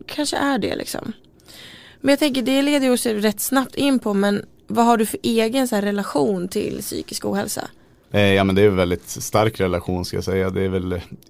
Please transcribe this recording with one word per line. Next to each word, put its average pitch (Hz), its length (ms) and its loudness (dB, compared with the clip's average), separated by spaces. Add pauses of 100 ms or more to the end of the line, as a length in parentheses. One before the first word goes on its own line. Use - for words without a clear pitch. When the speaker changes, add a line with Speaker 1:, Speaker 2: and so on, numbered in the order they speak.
Speaker 1:
kanske - 300 -6
är 277 220 0
det, 196 180 -4
liksom. - 360 -8 (880)
Men 269 120 2
jag 277 60 2
tänker, 269 240 0
det 269 200 2
leder 285 240 2
ju 254 60 4
oss 240 140 0
rätt 214 340 0
snabbt 262 340 -2
in 269 240 2
på, 208 160 -2
men 202 300 0 (220)
vad 226 200 2
har 240 100 6
du 220 100 2
för - 160 -6
egen, 233 460 2
så 214 60 -2
här, 202 80 0
relation 202 640 -2
till - 320 -4
psykisk - 440 -8
ohälsa? - 440 -4 (420)
Speaker 2:
Eh, 104 100 2
ja, 98 240 4
men 95 100 2
det 98 80 6
är 107 60 10
en 95 80 2
väldigt 90 320 0
stark - 520 0
relation, 90 440 -2
ska - 120 -8
jag 92 80 -6
säga. 95 260 0
Det 95 120 -2
är 95 60 0
väl, 92 240 -4
eh, 87 100 -6 (280)